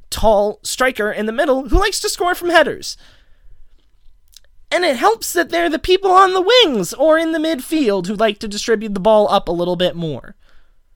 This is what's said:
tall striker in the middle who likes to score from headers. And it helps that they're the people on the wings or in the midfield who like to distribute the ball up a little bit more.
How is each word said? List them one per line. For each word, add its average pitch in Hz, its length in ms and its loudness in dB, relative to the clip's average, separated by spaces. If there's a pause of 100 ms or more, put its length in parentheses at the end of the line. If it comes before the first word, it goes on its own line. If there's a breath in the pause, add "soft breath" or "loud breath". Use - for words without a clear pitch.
(100)
tall 208 500 2
striker 233 500 -2
in 196 140 -6
the 220 60 -4
middle 269 360 0
who 294 120 4
likes 403 220 0
to 427 80 -4
score 359 260 -2
from 349 160 -6
headers. 254 440 0 (1700 soft breath)
And 349 160 0
it 277 120 0
helps 415 360 -2
that 339 160 -2
they're 339 200 0
the 311 100 -4
people 370 320 0
on 370 220 6
the 370 160 0 (140)
wings 220 300 -2
or 311 240 4
in 330 140 -2
the 330 80 -2
midfield 262 680 -2
who 208 80 -4
like 208 260 0
to 226 80 -10
distribute 214 460 -4
the 202 60 -4
ball 214 300 4
up 196 200 0
a - 20 -2
little 175 240 -2
bit 175 200 -2
more. 160 400 -10 (600)